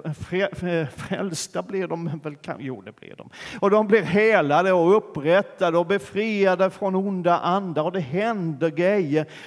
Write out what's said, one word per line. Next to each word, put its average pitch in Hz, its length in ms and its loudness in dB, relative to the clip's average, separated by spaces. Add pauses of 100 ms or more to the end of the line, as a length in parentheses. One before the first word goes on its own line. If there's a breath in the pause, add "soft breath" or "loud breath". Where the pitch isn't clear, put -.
f-, 180 440 -4 (140)
f-, 165 320 -2
frälsta, 185 680 -8
blir 190 260 -6
de 165 360 -6
väl, 151 120 -10
kan, 151 240 -12
jo, 127 220 -10
det 101 140 -18
blir - 200 -20
de. - 140 -20 (300 loud breath)
Och 202 100 2
de 214 180 6
blir 202 140 6
helade 180 720 4
och 180 240 6
upprättade 175 800 0
och 175 80 2
befriade 196 840 0
från 190 260 -4
onda 185 440 0
andar, 175 440 -2
och 170 80 -2
det 190 80 -4
händer 165 680 -2
grejer. 156 560 0 (220 loud breath)